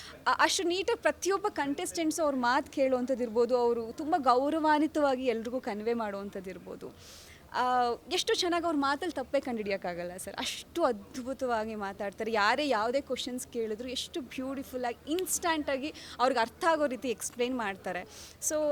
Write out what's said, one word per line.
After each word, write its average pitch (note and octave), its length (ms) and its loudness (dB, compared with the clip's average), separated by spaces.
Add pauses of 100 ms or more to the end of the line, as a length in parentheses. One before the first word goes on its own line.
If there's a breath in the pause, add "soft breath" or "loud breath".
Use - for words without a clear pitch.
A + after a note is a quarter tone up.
(380 loud breath)
ಅಷ್ಟು D#4 240 4
ನೀಟಾಗಿ F4+ 400 0
ಪ್ರತಿಯೊಬ್ಬ F#4 460 2
ಕಂಟೆಸ್ಟೆಂಟ್ಸು D#4+ 760 -2
ಅವ್ರ D4 120 2
ಮಾತು B3+ 380 2
ಕೇಳುವಂಥದ್ದು B3+ 500 2
ಇರ್ಬೋದು, A#3+ 340 2
ಅವರು A#3 360 2
ತುಂಬ D#4+ 260 -2
ಗೌರವಾನ್ವಿತವಾಗಿ C#4+ 1080 4
ಎಲ್ರಿಗೂ A3+ 340 0
ಕನ್ವೆ G#3+ 320 -2
ಮಾಡುವಂಥದ್ದು G3+ 580 -6
ಇರ್ಬೋದು. F#3 400 -12 (640 loud breath)
ಆ, B3+ 280 2 (300)
ಎಷ್ಟು F#4 220 2
ಚೆನ್ನಾಗಿ F4 300 0
ಅವ್ರ E4 120 2
ಮಾತಲ್ಲಿ C#4+ 360 0
ತಪ್ಪೇ C4+ 280 0
ಕಂಡುಹಿಡಿಯೋಕ್ಕಾಗಲ್ಲ F#3+ 760 -4
ಸರ್, G3 180 -10
ಅಷ್ಟು - 500 -4
ಅದ್ಭುತವಾಗಿ A#3 920 -2
ಮಾತಾಡ್ತಾರೆ. G3+ 580 -6
ಯಾರೇ A3+ 360 4
ಯಾವುದೇ A#3+ 320 2
ಕ್ವಶನ್ಸ್ B3+ 460 -6
ಕೇಳಿದ್ರು A3+ 420 -6
ಎಷ್ಟು B3+ 320 -6
ಬ್ಯೂಟಿಫುಲ್ಲಾಗಿ B3+ 920 -6
ಇನ್ಸ್ಟಂಟಾಗಿ D#4 840 -2 (240 loud breath)
ಅವ್ರಿಗೆ B3 220 4
ಅರ್ಥ A#3+ 280 -2
ಆಗೋ D#4 180 4
ರೀತಿ B3+ 220 -2
ಎಕ್ಸ್ಪ್ಲೈನ್ A#3+ 480 -2
ಮಾಡ್ತಾರೆ. F#3+ 460 -4 (400 loud breath)
So - 120 0 (180)